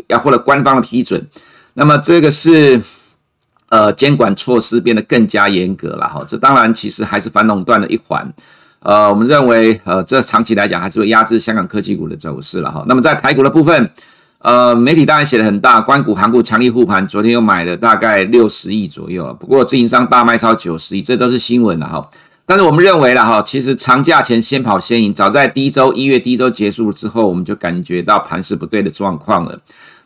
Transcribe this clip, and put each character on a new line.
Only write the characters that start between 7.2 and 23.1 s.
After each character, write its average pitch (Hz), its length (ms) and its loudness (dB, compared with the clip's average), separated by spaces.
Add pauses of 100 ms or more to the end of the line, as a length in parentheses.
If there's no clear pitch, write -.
反 107 160 0
垄 101 180 -2
断 110 160 2
的 101 80 -4
一 - 180 -2
环。 - 240 -8 (520)
呃， 104 280 4
我 101 40 2
们 110 140 0
认 143 180 2
为， 113 380 4
呃， 92 200 -2
这 131 180 0
长 - 200 0
期 113 120 -4
来 101 120 0
讲 87 140 -6
还 92 80 -8
是 104 120 -4
会 104 80 0
压 110 140 2
制 110 160 0
香 110 160 -4
港 92 140 -4
科 107 100 -8
技 101 160 -6
股 82 140 -8
的 80 80 -12
走 76 240 -12
势 90 200 -8
了 78 100 -8
哈。 76 180 -10
那 127 60 2
么 127 80 2
在 151 120 2
台 143 200 -2
股 135 80 2
的 135 80 2
部 156 120 4
分， 147 280 2 (480)
呃， 120 360 2
媒 120 200 2
体 160 100 4
当 151 140 2
然 147 80 0
写 131 100 0
得 110 80 2
很 101 160 0
大， 120 180 4
官 131 240 2
股、 110 120 -4
韩 101 180 0
股 120 100 4
强 120 160 -2
力 123 120 2
护 117 160 0
盘， 95 200 -2
昨 101 160 -4
天 113 80 2
又 120 120 0
买 95 240 0
了 87 100 -4
大 110 180 2
概 104 300 0
六 113 240 4
十 95 240 -8
亿 104 160 -4
左 78 220 -14
右 87 160 -8
了。 62 80 -14
不 - 120 -20
过 131 160 2
自 135 140 -2
营 120 100 2
商 123 200 0
大 120 180 2
卖 117 140 2
超 113 160 0
九 85 240 -6
十 - 180 -10
亿， 95 60 -6
这 123 120 -2
都 123 160 0
是 123 80 -2
新 120 240 0
闻 95 160 0
了 73 80 -8
哈。 71 220 -10 (380)
但 185 100 2
是 196 80 4
我 160 80 4
们 160 100 4
认 185 160 4
为 127 140 4